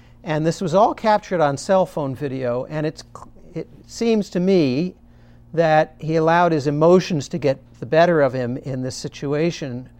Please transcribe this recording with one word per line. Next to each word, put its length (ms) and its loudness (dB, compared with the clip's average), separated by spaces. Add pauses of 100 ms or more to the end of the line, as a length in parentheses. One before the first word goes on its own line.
(240)
And 220 -4
this 160 -2
was 140 -2
all 180 4
captured 480 0
on 160 0
cell 280 0
phone 280 -6
video, 520 -6
and 200 -6
it's 180 -8 (120)
cl-, 160 -20 (240)
it 120 -10 (200)
seems 440 -2
to 80 -2
me 560 2 (580)
that 460 2
he 180 -2
allowed 340 4
his 160 0
emotions 600 2
to 80 -6
get 200 0 (220)
the 60 -10
better 360 4
of 120 2
him 240 -4
in 260 -8
this 120 -8
situation 920 -6 (100)